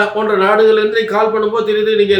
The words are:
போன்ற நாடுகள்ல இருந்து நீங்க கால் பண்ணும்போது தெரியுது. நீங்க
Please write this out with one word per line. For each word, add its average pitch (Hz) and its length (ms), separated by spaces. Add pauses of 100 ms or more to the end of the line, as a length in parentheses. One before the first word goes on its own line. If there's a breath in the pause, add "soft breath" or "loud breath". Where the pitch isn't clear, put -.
(140)
போன்ற 208 220
நாடுகள்ல 214 460
இருந்து 220 180
நீங்க 202 160
கால் 220 160
பண்ணும்போது 214 380
தெரியுது. 214 260
நீங்க 202 240